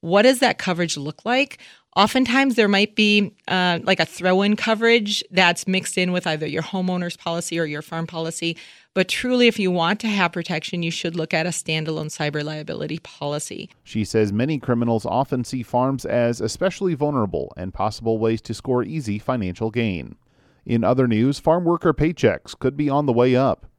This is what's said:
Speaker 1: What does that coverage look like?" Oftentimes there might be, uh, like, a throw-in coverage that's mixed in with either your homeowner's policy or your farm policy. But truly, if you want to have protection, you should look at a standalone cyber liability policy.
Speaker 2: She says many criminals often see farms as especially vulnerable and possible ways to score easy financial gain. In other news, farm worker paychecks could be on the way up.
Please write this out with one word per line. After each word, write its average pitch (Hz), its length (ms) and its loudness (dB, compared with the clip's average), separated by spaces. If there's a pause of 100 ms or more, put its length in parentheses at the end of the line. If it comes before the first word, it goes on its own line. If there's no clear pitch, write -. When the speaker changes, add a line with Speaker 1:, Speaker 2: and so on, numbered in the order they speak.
Speaker 1:
What 185 180 4
does 254 180 6
that 233 180 2
coverage 175 380 -2
look 147 280 -10
like?" 254 340 0 (360)
Oftentimes 247 600 4
there 220 100 6
might 202 300 2
be, 208 400 4 (100)
uh, 180 380 2
like, 185 160 2
a 160 40 6
throw-in 190 520 2
coverage 220 760 2
that's 175 380 2
mixed 185 280 -2
in 180 140 0
with 180 160 -2
either 156 180 -2
your 156 200 -4
homeowner's 180 520 -4
policy 170 400 -6
or 165 100 -2
your 147 160 -8
farm 165 260 -8
policy. 165 480 -6 (380)
But 185 140 2
truly, 247 380 2
if 220 140 2
you 185 100 2
want 180 300 0
to 226 80 -4
have 196 240 0
protection, 170 500 -6
you 165 80 -2
should 165 240 -6
look 160 180 -4
at 160 140 0
a 175 40 -4
standalone 156 560 -4
cyber 151 360 -4
liability 151 560 -8
policy. - 720 -10 (140)
Speaker 2:
She 110 200 -2
says 107 280 2
many 135 260 0
criminals 120 480 0
often 127 380 -2
see 127 180 -8
farms 127 420 -2
as 120 360 0
especially 175 540 -2
vulnerable 120 600 -2
and 92 160 -8
possible 110 460 -2
ways 110 240 0
to - 120 -8
score 123 280 -2
easy 107 380 -4
financial 110 500 -4
gain. 104 460 -4 (500)
In 117 160 0
other 127 240 4
news, 120 320 2
farm 170 260 2
worker 170 300 2
paychecks 135 640 0
could 135 180 -2
be 143 140 0
on 143 160 0
the 127 60 2
way 123 240 4
up. 127 300 0 (120)